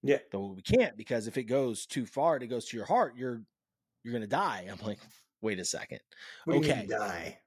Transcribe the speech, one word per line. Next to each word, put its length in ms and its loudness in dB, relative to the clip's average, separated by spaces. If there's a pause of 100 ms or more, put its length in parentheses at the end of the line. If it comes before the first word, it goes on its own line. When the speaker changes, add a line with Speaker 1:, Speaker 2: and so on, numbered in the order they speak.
Speaker 1:
Yeah. 160 6 (120)
Speaker 2:
But 100 -2
we 200 -8
can't, 360 4
because 300 -2
if 100 -4
it 80 -2
goes 400 0
too 200 -2
far 300 2
and 80 -4
it 40 -10
goes 200 -4
to 100 -8
your 80 -6
heart, 320 4
you're, 260 -4 (600)
you're 100 -6
gonna 140 -2
die. 440 0
I'm 140 -10
like, 140 -4 (420)
"Wait 180 -2
a 60 -4
second. 360 -6 (420)
Speaker 1:
What 100 0
do 60 8
you 40 2
mean 80 4
Speaker 2:
Okay. 160 0
Speaker 1:
die? 600 -4